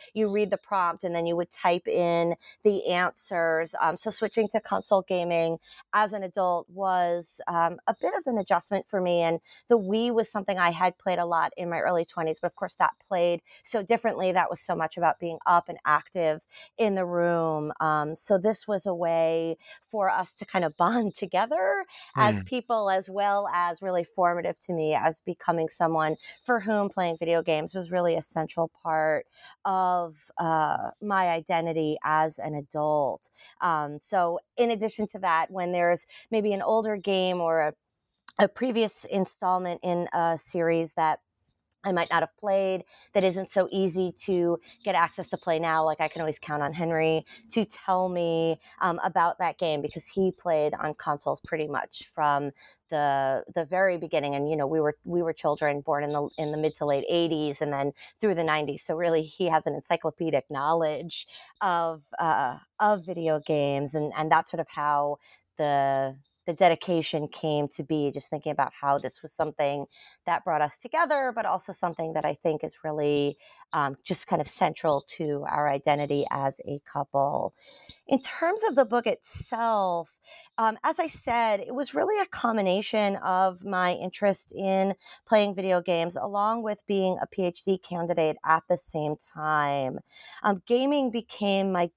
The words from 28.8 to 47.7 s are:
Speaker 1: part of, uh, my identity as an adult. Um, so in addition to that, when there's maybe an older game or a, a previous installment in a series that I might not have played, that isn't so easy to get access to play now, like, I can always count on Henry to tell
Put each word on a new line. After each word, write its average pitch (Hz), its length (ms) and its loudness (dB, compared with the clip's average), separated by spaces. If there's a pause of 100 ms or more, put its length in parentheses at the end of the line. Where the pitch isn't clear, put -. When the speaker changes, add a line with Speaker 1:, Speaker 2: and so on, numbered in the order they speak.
Speaker 1:
part 156 420 0 (400)
of, 180 500 0 (220)
uh, 160 540 0 (100)
my 190 280 2
identity 165 760 0
as 156 360 2
an 151 160 -6
adult. 147 720 -2 (320)
Um, 151 400 -2
so 175 380 0 (180)
in 233 140 4
addition 214 380 -2
to 196 100 -14
that, 165 320 2
when 180 200 -2
there's 175 340 2 (260)
maybe 214 220 2
an 196 80 -2
older 220 340 0
game 185 460 0
or 165 200 2
a, 151 120 0 (680)
a 202 80 6
previous 226 580 -2
installment 185 800 -2
in 175 300 -2
a 165 280 0
series 165 520 0
that 160 260 0 (640)
I 196 100 -2
might 170 160 0
not 165 140 2
have - 140 -8
played, 196 460 0 (300)
that 196 100 4
isn't 185 260 0
so 185 220 2
easy 185 400 0 (140)
to 170 340 2 (240)
get 190 120 0
access 170 340 0
to - 80 -6
play 160 220 0
now, 160 260 2
like, 156 160 0
I 156 80 0
can 165 120 -8
always 156 160 -2
count 147 240 -6
on 143 120 -2
Henry 160 520 0 (260)
to 226 120 0
tell 185 460 -2